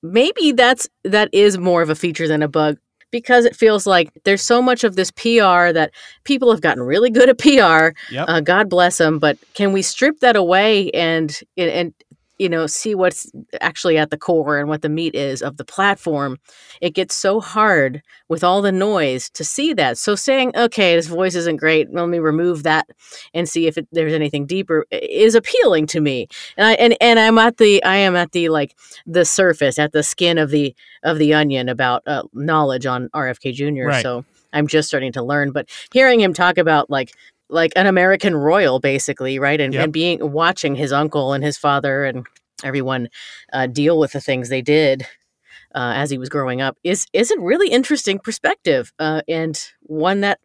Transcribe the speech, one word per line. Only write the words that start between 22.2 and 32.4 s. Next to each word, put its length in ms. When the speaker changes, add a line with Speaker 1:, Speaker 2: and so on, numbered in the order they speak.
Speaker 1:
that 240
and 140
see 200
if 100
it, 140
there's 200
anything 340
deeper," 440
i-, 60
is 400
appealing 500
to 140
me. 260
And 100
I, 60
and, 280
and 200
I'm 180
at 200
the, 260
I 140
am 180
at 160
the, 160
like, 260
the 180
surface, 540
at 140
the 100
skin 340
of 140
the, 240
of 140
the 160
onion 340
about, 360
uh, 280
knowledge 520